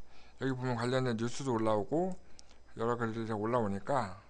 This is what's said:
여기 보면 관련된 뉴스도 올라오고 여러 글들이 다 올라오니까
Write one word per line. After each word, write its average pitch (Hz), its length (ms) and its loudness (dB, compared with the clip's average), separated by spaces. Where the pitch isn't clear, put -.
여기 131 100 0
보면 127 240 0
관련된 123 400 2
뉴스도 120 380 0
올라오고 110 640 2
여러 117 220 0
글들이 113 300 0
다 110 80 -2
올라오니까 107 960 0